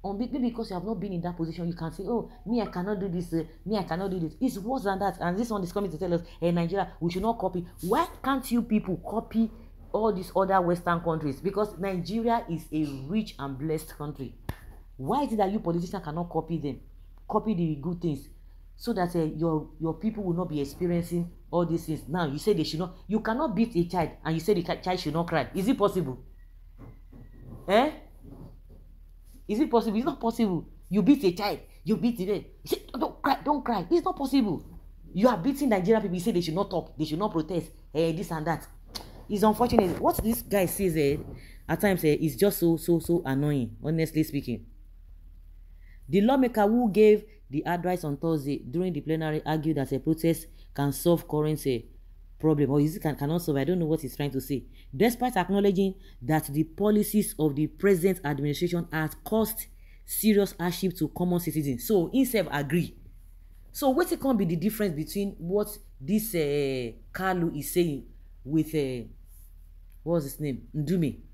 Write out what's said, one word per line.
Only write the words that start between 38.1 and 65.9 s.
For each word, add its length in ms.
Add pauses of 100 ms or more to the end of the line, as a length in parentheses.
this 180
and 160
that. 200 (600)
It's 160
unfortunate. 600
What 160
this 240
guy 240
says, 320
eh, 180 (500)
at 140
times, 240
eh, 160
is 160
just 220
so, 180
so, 220
so 260
annoying, 580
honestly 400
speaking. 440 (1400)
The 100
lawmaker 480
who 220
gave 340 (240)
the 180
advice 380
on 140
Thursday 400
during 340
the 80
plenary 460
argued 320
that 140
a 60
protest 480 (280)
can 180
solve 340
current, 400
eh, 140 (580)
problem, 320
or 100
is 140
it 80
can, 140
cannot 260
solve? 160
I 60
don't 160
know 60
what 140
he's 160
trying 140
to 100
say. 220 (340)
Despite 400
acknowledging 600 (260)
that 240
the 160
policies 760
of 200
the 100
present 580
administration 680
has 180 (140)
caused 420 (400)
serious 520
hardship 400
to 100
common 320
citizens. 480
So, 260
himself 380
agree. 420 (800)
So, 200
wetin 280
come 160
be 80
the 100
difference 400
between 440
what 380 (240)